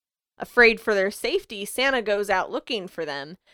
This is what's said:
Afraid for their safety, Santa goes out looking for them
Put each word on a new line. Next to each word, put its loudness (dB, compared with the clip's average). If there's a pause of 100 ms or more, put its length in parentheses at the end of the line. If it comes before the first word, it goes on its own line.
(380)
Afraid 4
for 0
their 2
safety, -6
Santa 0
goes -2
out 0
looking -6
for -10
them -10 (180)